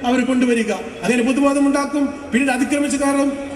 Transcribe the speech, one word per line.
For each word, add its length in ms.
അവർ 200
കൊണ്ടുവരിക. 480
അങ്ങനെ 500
പൊതുബോധം 440
ഉണ്ടാക്കും, 400
പിന്നീട് 200
അതിക്രമിച്ച 440
കാരണം 360